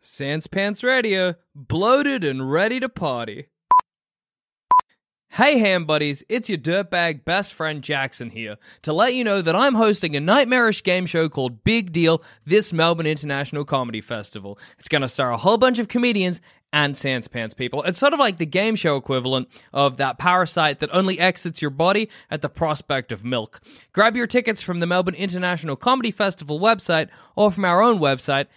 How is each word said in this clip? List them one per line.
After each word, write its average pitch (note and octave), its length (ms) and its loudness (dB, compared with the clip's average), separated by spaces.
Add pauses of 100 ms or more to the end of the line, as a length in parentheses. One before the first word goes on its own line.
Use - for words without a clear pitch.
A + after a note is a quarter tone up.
Sans C#3+ 440 -8
Pants G3+ 340 -4
Radio, G#3+ 540 0 (180)
bloated A3+ 720 0
and C3 260 -4
ready A3 300 0
to C4 80 -4
party. A#2+ 580 -6 (1800)
Hey, C4+ 320 4
Ham F#3 260 2
Buddies, D3+ 420 0
it's A3+ 220 -4
your F3+ 80 -2
dirtbag E3+ 680 -2
best F#3+ 300 -2
friend D3+ 280 -6
Jackson C3+ 460 -6
here A2 280 -12 (260)
to D#3 100 -4
let A#3 220 2
you B3+ 100 -2
know G3+ 160 2
that E3 160 0
I'm B3+ 200 4
hosting G#3 380 2
a C#3+ 60 0
nightmarish A#3 600 2
game F3+ 240 0
show D#3+ 220 0
called B2+ 360 -4
Big G#3 280 2
Deal D#3+ 300 2 (220)
this G3+ 280 2
Melbourne E3 340 2
International D3 580 -4
Comedy A#2+ 360 -4
Festival. G#2 580 -12 (200)
It's - 100 -14
gonna C#3 200 0
star B2+ 220 -2
a A#2 80 -2
whole G3+ 180 4
bunch B3 220 4
of A3+ 100 -4
comedians G#3 540 0 (320)
and C#3+ 220 2
Sans C3 320 -4
Pants A2+ 260 -8
people. C3+ 280 -6
It's F3 160 -2
sort C#4+ 140 4
of C#4+ 60 -2
like A3 180 2
the E3 100 -4
game G3+ 300 0
show D#3 200 0
equivalent C3 520 -2 (240)
of C#3 260 0
that C3+ 200 -2
parasite E3+ 600 0
that D3 140 -6
only F#3+ 240 2
exits F3 440 -2
your D3 80 -2
body F#3+ 400 0 (200)
at D3+ 100 -6
the - 100 -6
prospect D3 600 -4
of G2+ 140 -10
milk. A#2+ 360 -6 (320)
Grab A3 240 2
your A#3+ 100 -2
tickets B3 360 -2
from F3 180 -4
the E3+ 60 0
Melbourne F3+ 280 0
International F3+ 640 -4
Comedy B3 340 0
Festival E3 500 -4
website F#3 480 0 (280)
or G#3 140 4
from F#3+ 160 -2
our F3 160 4
own A#3 160 4
website, C#3 480 0 (100)